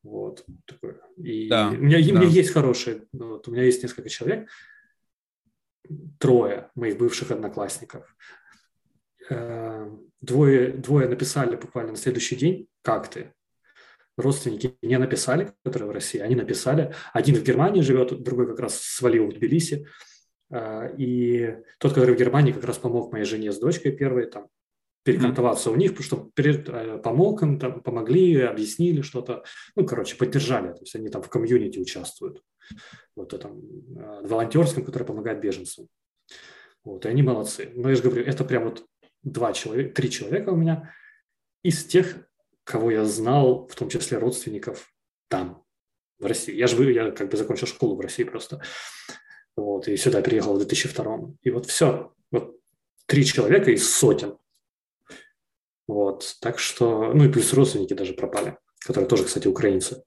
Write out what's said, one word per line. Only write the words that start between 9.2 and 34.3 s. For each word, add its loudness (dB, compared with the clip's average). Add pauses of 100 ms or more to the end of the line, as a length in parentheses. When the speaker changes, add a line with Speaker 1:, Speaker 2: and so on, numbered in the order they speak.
Speaker 1:
Э, -8 (320)
двое, 4
двое 0
написали -2
буквально -8
на -10
следующий -4
день: 0 (140)
«Как -2
ты?». -14 (840)
Родственники -2
не 2
написали, 0 (120)
которые -6
в -8
России, -6
они 0
написали. 0 (180)
Один 4
в 0
Германии 4
живет, 2
другой 0
как -8
раз -6
свалил 2
в -6
Тбилиси. 0 (680)
Э, -8
и 0 (220)
тот, 2
который 6
в -2
Германии, 4
как -8
раз -6
помог -2
моей -4
жене -4
с -6
дочкой 0
первой, -2
там, -16 (560)
перекантоваться 2
Speaker 2:
Мгм. 2
Speaker 1:
у 4
них, 0
чтобы -6
пере-, 2
э, -8
помог 2
им, 2
там, -6
помогли, 4
объяснили 0
что-то. -8 (320)
Ну, 2
короче, -6
поддержали. 0
То -16
есть -18
они -8
там -8
в -16
комьюнити 2
участвуют. -10 (760)
Вот -14
этом, -14 (380)
э, -16
волонтерском, 2